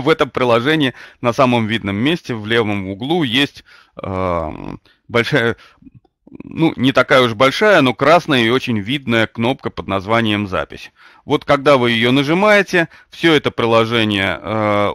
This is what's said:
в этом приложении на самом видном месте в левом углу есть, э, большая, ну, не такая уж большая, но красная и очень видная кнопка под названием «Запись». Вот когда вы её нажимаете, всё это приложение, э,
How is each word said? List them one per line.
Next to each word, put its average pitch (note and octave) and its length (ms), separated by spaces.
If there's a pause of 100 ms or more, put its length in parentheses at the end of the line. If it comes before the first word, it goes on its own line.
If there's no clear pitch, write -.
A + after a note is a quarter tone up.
в C3 60
этом D3+ 220
приложении B2+ 640 (260)
на B2 120
самом A#2+ 340
видном G2+ 300
месте C3+ 380
в G#2+ 120
левом G#2 420
углу C3+ 360
есть, C3 400 (380)
э, F2+ 480 (580)
большая, A#2 480 (880)
ну, - 320
не C3 160
такая C3 300
уж A2+ 120
большая, C#3+ 480
но B2+ 120
красная D3 500
и A2+ 60
очень B2 280
видная A#2 480
кнопка A#2 440
под - 180
названием G#2 600
«Запись». - 440 (340)
Вот D3 180
когда C#3 320
вы A#2+ 140
её A#2 220
нажимаете, F3+ 760 (220)
всё E3 240
это C3 160
приложение, A2+ 920
э, G#2 520